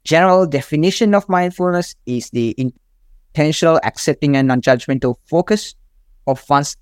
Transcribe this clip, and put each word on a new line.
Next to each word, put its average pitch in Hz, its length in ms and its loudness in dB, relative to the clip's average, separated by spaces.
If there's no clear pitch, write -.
general 185 420 4
definition 160 680 0
of 196 140 0
mindfulness 180 680 -2
is 123 240 -6
the 117 280 -2
intentional, - 1300 -2
accepting 143 520 -2
and 135 120 2
non-judgmental 127 760 0
focus 180 500 -2
of 135 220 -4
one's 143 340 0